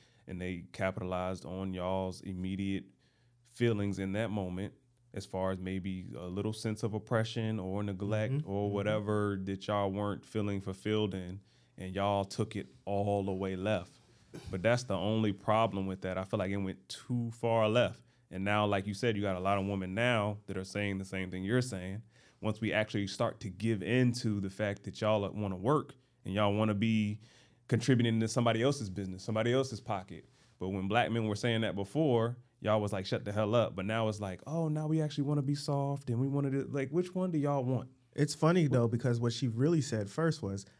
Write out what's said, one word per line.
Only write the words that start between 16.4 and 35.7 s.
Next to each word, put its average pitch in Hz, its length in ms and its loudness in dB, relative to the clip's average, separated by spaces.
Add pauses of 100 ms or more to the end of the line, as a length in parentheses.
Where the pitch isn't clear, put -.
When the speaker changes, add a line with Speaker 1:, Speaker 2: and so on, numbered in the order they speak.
Speaker 1:
it 101 60 0
went 95 320 -6
too 120 420 -4 (100)
far 113 280 4
left. 113 320 2 (300)
And 95 140 -4
now, 104 200 4
like 101 220 0
you 104 80 -4
said, 117 200 2
you 101 80 -2
got 95 140 0
a 90 40 -4
lot 98 180 2
of 98 80 0
women 95 280 -4
now 107 520 2
that 98 100 -6
are 92 80 -4
saying 101 320 -2
the 95 80 -6
same 92 260 -6
thing 92 140 -6
you're 120 160 2
saying. 101 400 -6 (400)
Once 107 220 -2
we 104 100 0
actually 104 340 0
start - 340 -2
to 95 100 -8
give 101 320 -2
in 123 300 4
to 107 280 -2
the 98 80 -4
fact 101 360 -4
that 98 160 -10
y'all 107 200 4 (140)
wanna 101 220 -2
work 120 380 0 (300)
and 95 80 -4
y'all 101 220 4
wanna 107 200 4
be 107 460 2 (480)
contributing 117 520 4
to 113 80 2
somebody 113 340 2
else's 135 260 0
business, 92 340 -6
somebody 113 300 0
else's 131 280 0
pocket. 95 440 -8 (340)
But 92 120 -4
when 95 180 -2
black 110 220 4
men 113 160 0
were 104 100 0
saying 113 240 2
that 98 160 0
before, 117 600 2 (240)
y'all 107 200 2
was 104 120 -2
like, 98 140 -4
"Shut - 180 -2
the 104 80 -4
hell 107 220 0
up." 110 220 2
But 95 80 -4
now 110 240 0
it's 104 120 -4
like, 95 260 -6
"Oh, 160 220 -2
now 156 180 -2
we 156 160 2
actually 143 220 -2
wanna 147 180 2
be 139 120 0
soft 139 560 -2